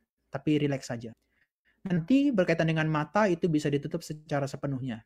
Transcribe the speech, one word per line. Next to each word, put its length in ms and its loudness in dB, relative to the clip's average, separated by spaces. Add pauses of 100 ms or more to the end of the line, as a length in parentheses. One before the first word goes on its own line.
(260)
tapi 320 -2
rileks 320 -2
saja. 240 -10 (720)
Nanti 480 2
berkaitan 320 2
dengan 240 2
mata 360 2
itu 200 0
bisa 200 2
ditutup 360 -2
secara 480 -6
sepenuhnya, 560 -6